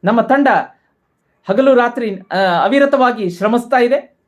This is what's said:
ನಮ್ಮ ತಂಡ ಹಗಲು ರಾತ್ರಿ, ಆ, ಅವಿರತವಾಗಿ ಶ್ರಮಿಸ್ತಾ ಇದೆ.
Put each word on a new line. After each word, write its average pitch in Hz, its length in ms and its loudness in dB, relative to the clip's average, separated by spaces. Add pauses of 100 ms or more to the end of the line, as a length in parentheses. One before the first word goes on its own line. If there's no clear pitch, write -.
ನಮ್ಮ 220 180 0
ತಂಡ 269 260 2 (1000)
ಹಗಲು 262 260 2
ರಾತ್ರಿ, 240 440 -2
ಆ, 180 440 -2
ಅವಿರತವಾಗಿ 247 680 0
ಶ್ರಮಿಸ್ತಾ 233 480 -2
ಇದೆ. 247 400 -2 (100)